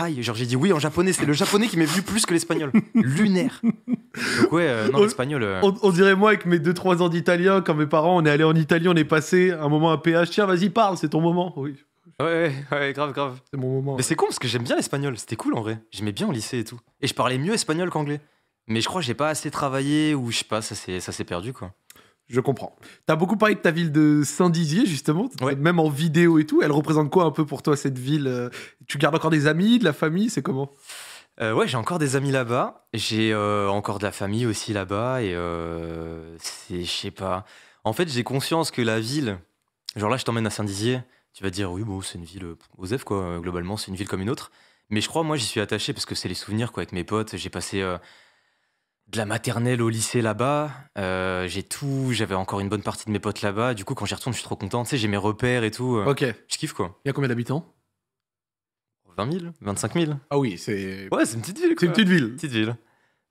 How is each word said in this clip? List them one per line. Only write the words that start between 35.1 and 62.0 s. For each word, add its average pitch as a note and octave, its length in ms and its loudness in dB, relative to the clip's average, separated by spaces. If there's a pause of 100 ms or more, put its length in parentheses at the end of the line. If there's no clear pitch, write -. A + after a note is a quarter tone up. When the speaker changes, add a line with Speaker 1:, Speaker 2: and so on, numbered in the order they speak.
Speaker 1:
Et, F#2+ 140 -2
euh, E2 1040 -8
c'est, - 420 -10
je F2 80 -6
sais - 220 -6
pas. F#2+ 320 -4 (400)
En A2 80 0
fait, F3 160 0
j'ai B2 160 -2
conscience D3 480 -2
que B2+ 100 0
la A2+ 160 2
ville, A2+ 400 -2 (560)
genre G#2 160 0
là, B2+ 60 2
je B2+ 80 -4
t'emmène A2+ 240 0
à - 20 -8
Saint-Dizier, G#2+ 520 -4 (300)
tu - 120 -14
vas G2 60 -4
dire, F#2+ 200 -4
oui, F#2 140 -6
bon, F#2+ 160 -6
c'est - 180 -10
une E2+ 60 -14
ville, F2+ 220 -16
euh, E2+ 120 -14 (200)
Osef, G2 260 -6
quoi. G2 180 -2
Euh, F2 160 -4
globalement, F2 380 -6
c'est - 160 -8
une F#2 40 -8
ville F#2+ 120 -6
comme F#2+ 140 -4
une G2+ 80 -2
autre. - 200 -8 (400)
Mais G#2+ 100 -2
je G2+ 80 -2
crois, D#3+ 140 -2
moi, D#3 140 -2
j'y A#2+ 100 -4
suis G#2+ 140 -2
attaché G#2 320 -2
parce - 140 -8
que G2+ 100 -8
c'est - 120 -6
les F#2 60 -6
souvenirs, A2 380 -6
quoi, - 80 -8
avec F2 120 -8
mes F2+ 120 -6
potes. G#2+ 320 -4
J'ai F2+ 140 -8
passé, F#2+ 320 -6
euh, F#2 160 -4 (1080)
de G#2 100 -10
la A2 60 -2
maternelle A#2+ 580 -2
au A#2 60 2
lycée A2+ 320 -2
là-bas. C3 520 0 (260)
Euh, F#2 480 -2
j'ai F#2 160 -6
tout, C3+ 480 -4
j'avais G#2 240 -2
encore F#2 240 -2
une G2 100 -2
bonne G2+ 140 -2
partie - 240 -6
de A2 60 -2
mes G2+ 80 -2
potes G#2 200 -4
là-bas. A2 320 -2
Du G2+ 120 -8
coup, C#3 100 -6
quand G#2+ 100 -6
j'y G2 120 -4
retourne, - 160 -6
je G#2+ 80 -6
suis - 40 -10
trop - 120 -8
content. A#2+ 260 -4
Tu A2 80 -6
sais, D3 80 -2
j'ai A2 80 -2
mes G2+ 100 0
repères A2 460 0
et A2 80 0
tout, B2 280 -2
euh, G2 120 0
Speaker 2:
Ok. C#3+ 140 0 (240)
Speaker 1:
je - 100 -8
kiffe, D#3 140 -6
quoi. F2+ 320 -6
Speaker 2:
Il - 40 -6
y - 20 0
a - 20 0
combien C#3 160 -2
d'habitants ? B2 440 -4 (1400)
Speaker 1:
Vingt G2 100 -2
mille, E3+ 340 -6
vingt-cinq G2+ 340 -4
mille. D3+ 240 0 (100)
Speaker 2:
Ah C#3+ 100 0
oui, A2+ 200 0
c'est G2 540 -6
Speaker 1:
Ouais, D4+ 120 4
c'est A2+ 120 -4
une A2+ 40 -6
petite E3 180 -10
ville, E4+ 200 2
Speaker 2:
c'est F3 80 4
une E3 60 4
Speaker 1:
quoi. - 20 -2
Speaker 2:
petite A3 140 4